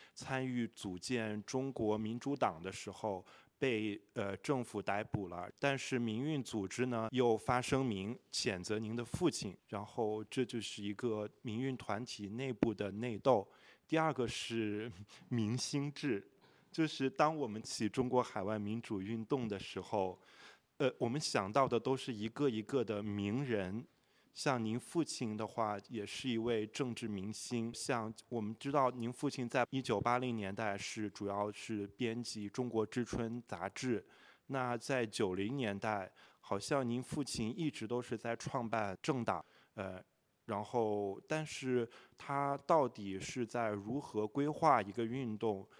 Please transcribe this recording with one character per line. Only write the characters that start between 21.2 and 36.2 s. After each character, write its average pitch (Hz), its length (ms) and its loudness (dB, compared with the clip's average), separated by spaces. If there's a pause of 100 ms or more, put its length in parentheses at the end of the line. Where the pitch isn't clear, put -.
想 104 320 2
到 135 160 6
的 117 100 4
都 131 180 2
是 127 160 -6
一 104 180 -4
个 143 180 2
一 110 140 2
个 127 200 0
的 104 200 -2
名 104 420 0
人。 107 400 -2 (480)
像 127 320 0
您 110 160 0
父 165 240 0
亲 110 320 -4
的 110 100 -2
话， 104 320 -2 (100)
也 107 160 -4
是 - 240 -6
一 120 80 2
位 113 300 2
政 123 260 -2
治 117 140 -4
明 101 260 -4
星。 117 400 -2
像 113 400 -2 (160)
我 120 120 -2
们 107 180 -4
知 139 140 -2
道， 135 180 6
您 123 220 -4
父 143 180 -2
亲 123 180 -4
在 123 220 4
一 135 100 0
九 113 200 2
八 120 180 4
零 127 160 0
年 101 180 -2
代 104 240 0
是 104 340 -4
主 101 180 -4
要 104 240 0
是 101 360 -4
编 113 320 -2
辑 107 300 -6
《中 123 180 -2
国 110 160 2
之 117 200 -2
春》 117 420 -2
杂 92 220 -4
志。 117 360 -2 (420)
那 127 300 -2
在 123 300 0
九 101 300 2
零 107 200 0
年 107 220 0
代， 101 320 0 (300)